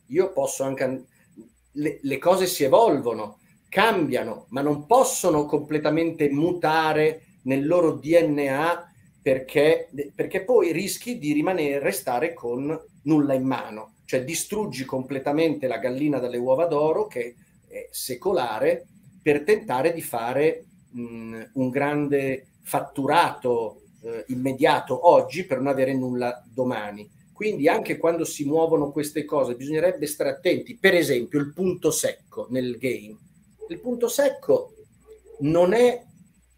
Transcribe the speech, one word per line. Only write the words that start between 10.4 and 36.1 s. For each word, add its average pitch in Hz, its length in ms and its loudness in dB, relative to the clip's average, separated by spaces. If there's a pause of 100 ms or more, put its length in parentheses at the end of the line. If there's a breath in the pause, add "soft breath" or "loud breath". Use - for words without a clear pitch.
poi 202 280 4
rischi 196 460 -6
di 147 160 -2
rimanere, 151 460 0
restare 156 560 -2
con 139 440 -6 (240)
nulla 143 300 4
in 131 120 0
mano, 110 500 -6 (100)
cioè 127 180 -2
distruggi 160 600 -6
completamente 143 800 -2
la 117 140 -2
gallina 135 400 -2
dalle 120 180 -4
uova 131 280 2
d'oro, 160 420 0
che 120 280 -8 (320 soft breath)
è 101 220 -14
secolare, 151 960 -2 (380)
per 147 200 2
tentare 170 480 2
di 165 120 -6
fare, 131 640 -2 (300)
mm, 117 460 -12 (120)
un 131 180 -2
grande 139 760 -2 (160)
fatturato, 131 1200 -2 (220)
eh, 113 240 -10
immediato 131 800 2
oggi 151 360 4
per 131 120 -4
non 131 100 -2
avere 135 280 0
nulla 123 500 -4
domani. 110 640 -6 (240 soft breath)
Quindi 185 340 0
anche 196 300 0
quando 165 260 0
si 147 220 -6
muovono 156 460 2
queste 147 340 -4
cose 127 300 -2
bisognerebbe 156 500 -2
stare 143 240 -4
attenti, - 500 -2
per 190 140 4
esempio 139 460 0
il 143 120 -4
punto 180 380 -2
secco - 640 -6
nel 123 260 -4
game. 107 540 -8 (380)
Il 330 100 -12
punto 240 280 -4
secco - 680 0 (640)
non 170 340 4
è, 240 300 4 (540)